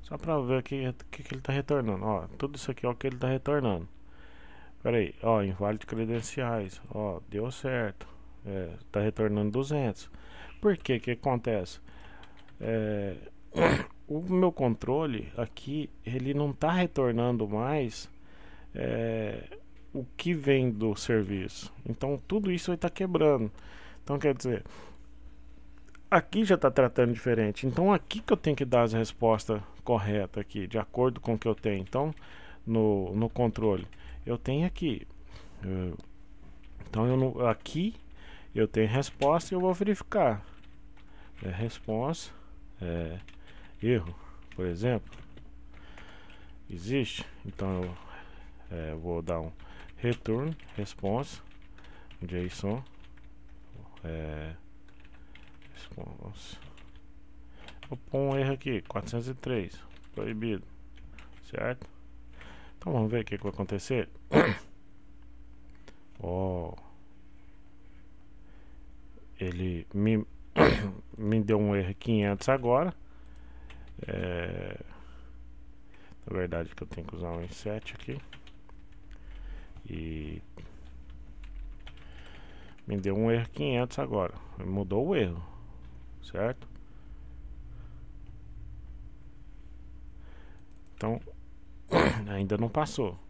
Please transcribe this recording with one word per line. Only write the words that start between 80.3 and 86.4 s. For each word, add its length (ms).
me 120
deu 180
um 160
erro 180
quinhentos 480
agora. 380
Mudou 440
o 80
erro, 280
certo? 460